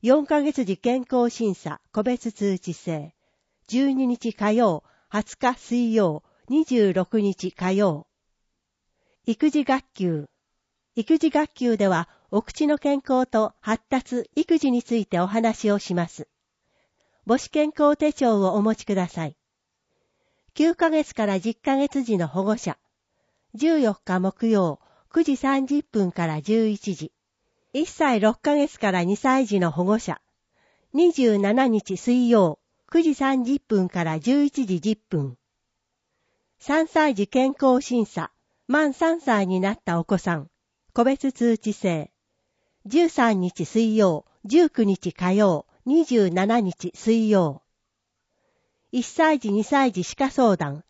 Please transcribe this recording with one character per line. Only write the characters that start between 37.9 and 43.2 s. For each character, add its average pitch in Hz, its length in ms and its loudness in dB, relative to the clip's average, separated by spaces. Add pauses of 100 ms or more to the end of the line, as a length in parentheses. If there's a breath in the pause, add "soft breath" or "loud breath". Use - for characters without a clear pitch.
査、 - 260 -10 (340)
満 294 260 0
三 330 280 0
歳 214 260 0
に 185 140 -2
な 196 140 -2
っ - 100 -20
た 170 160 -2
お 165 40 -4
子 196 140 0
さ 175 160 -4
ん、 151 160 -10 (420)
個 240 120 2
別 269 260 0
通 233 280 0
知 214 140 -6
制。 170 380 -4 (760)
十 330 220 2
三 226 320 2